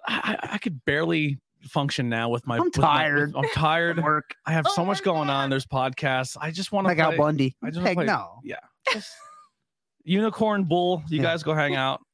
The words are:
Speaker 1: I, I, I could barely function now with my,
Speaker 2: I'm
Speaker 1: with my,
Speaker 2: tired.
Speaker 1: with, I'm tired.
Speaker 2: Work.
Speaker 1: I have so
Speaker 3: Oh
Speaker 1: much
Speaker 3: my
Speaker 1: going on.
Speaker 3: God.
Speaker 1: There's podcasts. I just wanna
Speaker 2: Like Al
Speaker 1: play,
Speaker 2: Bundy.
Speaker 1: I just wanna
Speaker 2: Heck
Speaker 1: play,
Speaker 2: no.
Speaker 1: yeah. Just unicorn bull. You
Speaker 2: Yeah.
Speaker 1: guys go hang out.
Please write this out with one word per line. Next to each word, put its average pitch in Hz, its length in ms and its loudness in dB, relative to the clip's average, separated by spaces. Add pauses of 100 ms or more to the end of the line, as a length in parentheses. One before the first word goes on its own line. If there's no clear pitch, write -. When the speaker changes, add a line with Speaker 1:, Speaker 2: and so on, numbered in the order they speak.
Speaker 1:
I, 226 340 -2
I, - 120 -10
I 208 40 -4
could 160 280 -6
barely 151 540 0 (240)
function 139 460 -2
now 117 200 -2
with 120 160 -2
my, 120 120 -2
Speaker 2:
I'm 339 60 0
Speaker 1:
with 359 140 0
my, - 60 6
Speaker 2:
tired. 147 500 4
Speaker 1:
with, 139 120 0
I'm 151 80 -2
tired. 165 500 2
Speaker 2:
Work. 151 320 0 (100)
Speaker 1:
I 156 60 -4
have 160 160 2
so 392 140 0
Speaker 3:
Oh 175 40 0
Speaker 1:
much 196 140 0
Speaker 3:
my - 60 -6
Speaker 1:
going 160 240 2
on. 139 160 0
Speaker 3:
God. 135 60 -2
Speaker 1:
There's 135 140 0
podcasts. 131 760 -2
I 156 100 -6
just 185 220 -8
wanna 190 160 2
Speaker 2:
Like 165 100 2
Al 160 120 4
Speaker 1:
play, 165 60 0
Speaker 2:
Bundy. 147 460 2
Speaker 1:
I - 40 -6
just 156 100 -6
wanna 180 120 0
Speaker 2:
Heck 180 80 0
Speaker 1:
play, 165 80 0
Speaker 2:
no. 107 380 -4
Speaker 1:
yeah. - 120 -12 (360)
Just 220 180 -4 (920)
unicorn 208 640 2
bull. 175 420 2
You 156 100 -2
Speaker 2:
Yeah. - 60 2
Speaker 1:
guys 165 200 0
go 160 100 0
hang 143 220 2
out. 131 260 -2 (120)